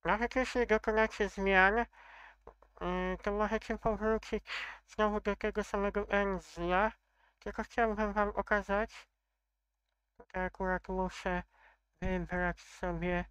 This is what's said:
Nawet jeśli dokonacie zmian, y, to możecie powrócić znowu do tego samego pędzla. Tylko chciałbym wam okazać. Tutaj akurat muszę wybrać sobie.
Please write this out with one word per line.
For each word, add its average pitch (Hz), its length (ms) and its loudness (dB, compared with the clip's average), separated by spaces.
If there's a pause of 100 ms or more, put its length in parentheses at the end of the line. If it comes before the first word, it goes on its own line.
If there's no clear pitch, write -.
Nawet 208 320 2
jeśli 247 320 2
dokonacie 220 600 2
zmian, 196 500 6
y, 233 60 0 (1400)
to 208 80 -2
możecie 214 460 -2
powrócić 220 680 -2 (440)
znowu 214 340 0
do 202 140 -2
tego 208 280 -4
samego 202 420 -2
pędzla. 196 840 0 (480)
Tylko - 240 -8
chciałbym 214 500 0
wam 208 160 2
okazać. 202 800 -2 (1080)
Tutaj - 280 -6
akurat 185 440 -4
muszę 185 540 -2 (580)
wybrać 180 600 -2
sobie. 175 680 -4